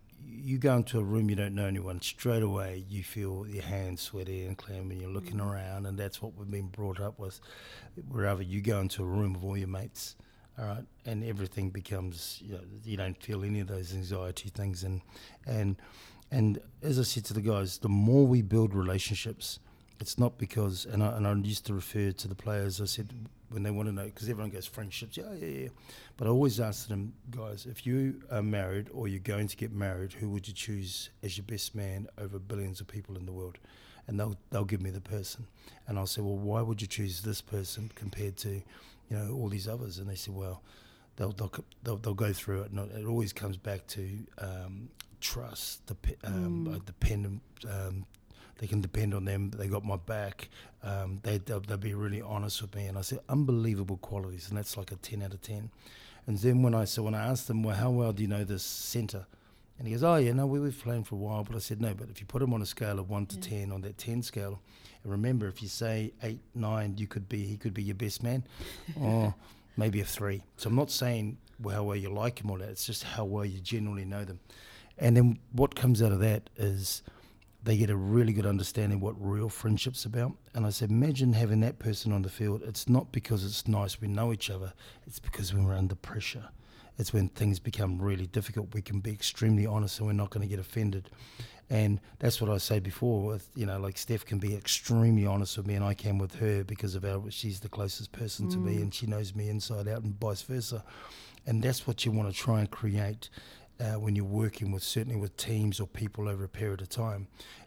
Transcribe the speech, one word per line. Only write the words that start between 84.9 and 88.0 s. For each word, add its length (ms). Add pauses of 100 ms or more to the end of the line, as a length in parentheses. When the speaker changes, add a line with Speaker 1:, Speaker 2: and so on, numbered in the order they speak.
Speaker 1:
It's 120
because 340
when 120
we're 120
under 200
pressure, 520 (480)
it's 160
when 160
things 300
become 420